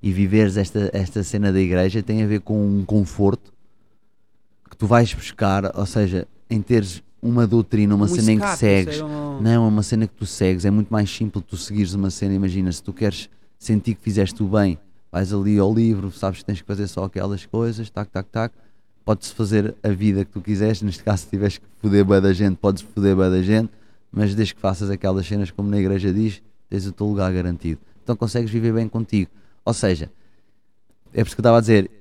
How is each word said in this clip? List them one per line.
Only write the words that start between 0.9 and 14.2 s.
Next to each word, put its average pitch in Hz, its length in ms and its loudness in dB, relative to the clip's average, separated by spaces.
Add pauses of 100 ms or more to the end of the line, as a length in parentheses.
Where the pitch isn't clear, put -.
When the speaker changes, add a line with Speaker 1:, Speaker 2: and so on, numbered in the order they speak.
Speaker 1:
esta 98 320 -4
cena 101 260 0
da 95 80 2
igreja 92 440 0
tem 110 200 -2
a 107 40 0
ver 104 140 0
com 107 280 -2
um 98 160 0
conforto 101 640 0 (1200)
que - 60 -20
tu 110 100 -2
vais 117 280 4
buscar, 98 600 -2
ou 101 120 -4
seja, 95 420 -2 (220)
em 113 100 0
teres 101 420 0 (200)
uma 120 240 2
doutrina, 104 480 2
uma 101 100 4
Speaker 2:
Um 101 40 2
Speaker 1:
cena 110 240 4
em 107 60 4
que 101 60 0
Speaker 2:
escape, 98 140 -2
Speaker 1:
segues. 98 380 2
Speaker 2:
ser 156 80 -6
um 147 360 -8
Speaker 1:
Não... 110 100 2 (140)
é 110 40 4
uma 107 140 2
cena 110 240 0
que - 80 -8
tu - 120 -8
segues, 92 380 0
é 101 60 2
muito 104 220 0
mais 104 160 0
simples 101 380 -6
tu - 100 -12
seguires 101 380 -2
uma 98 160 0
cena. 98 240 -2
Imagina, 95 380 0
se 80 100 -8
tu 98 100 -12
queres - 380 -4 (280)
sentir 107 360 -2
que - 80 -18
fizeste 101 400 -2